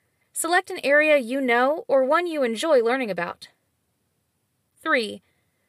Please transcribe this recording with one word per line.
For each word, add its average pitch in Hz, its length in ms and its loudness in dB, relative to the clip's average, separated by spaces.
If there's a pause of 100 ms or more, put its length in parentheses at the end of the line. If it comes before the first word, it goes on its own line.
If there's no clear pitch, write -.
(320)
Select 359 380 -2
an 370 120 -10
area 294 360 4
you 254 220 -6
know 262 460 0
or 269 180 2
one 320 220 0
you 311 160 -4
enjoy 240 400 2
learning 240 280 -2
about. 175 380 -10 (1300)
Three, 214 400 -4 (460)